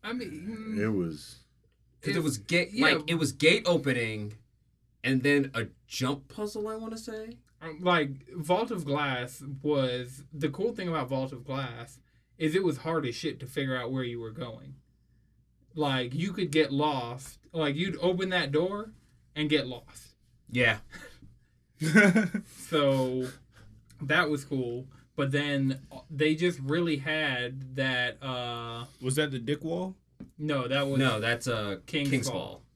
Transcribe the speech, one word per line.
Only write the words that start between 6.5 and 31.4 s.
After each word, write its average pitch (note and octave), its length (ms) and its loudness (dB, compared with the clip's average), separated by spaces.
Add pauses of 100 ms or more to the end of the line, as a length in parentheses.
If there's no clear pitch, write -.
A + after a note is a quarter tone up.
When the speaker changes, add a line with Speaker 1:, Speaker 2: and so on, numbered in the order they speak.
Speaker 3:
I A3 80 -4
wanna A3 220 -8
say. A3 400 -10 (240)
Speaker 1:
Um, D#3+ 200 -10
like, D#3+ 540 2
Vault F3+ 360 2
of F#3 140 -4
Glass C#3 560 -2 (200)
was, B2+ 600 0 (100)
the D3 160 -2
cool G#3 240 -2
thing F#3 160 -4
about D3 180 0
Vault C3 240 -2
of B2 140 -14
Glass B2+ 540 -8 (380)
is D#3+ 180 0
it G3 80 4
was D#3 160 2
hard E3 260 0
as A#2 100 -2
shit - 240 -4
to C3 80 -10
figure C3+ 300 -2
out B2 140 -4
where C3 120 -2
you A#2+ 160 -4
were A2+ 120 -8
going. B2 440 -12 (1000)
Like, C3 380 0
you F3 200 -2
could F3 180 -2
get D3 220 4
lost. C3+ 680 -2 (140)
Like, D3 220 0
you'd F3+ 260 -2
open F#3 280 2
that E3 220 0
door G3 400 0 (440)
and D3+ 140 0
get D3 180 4
lost. - 480 -14 (360)
Speaker 3:
Yeah. A#2 280 4 (1000)
Speaker 4:
<laughs> D#3 80 0 (840)
Speaker 1:
So, C3 580 2 (760)
that D3 280 2
was C#3+ 160 -2
cool. B2+ 420 -4 (280)
But C#3 160 0
then, C#3 480 0 (120)
uh, - 80 -14 (100)
they D#3 260 2
just E3 240 0
really D#3 380 0
had C3+ 760 -4
that, B2+ 480 -2
uh, A#2+ 640 -6 (160)
Speaker 4:
Was C3 140 0
that D3+ 160 2
the C3+ 80 -4
dick D3 240 -4
wall? F3+ 320 -4 (420)
Speaker 1:
No, C#3+ 300 -2
that C#3 200 2
was C#3 120 2
Speaker 3:
No, B2 200 4
that's, A#2 280 0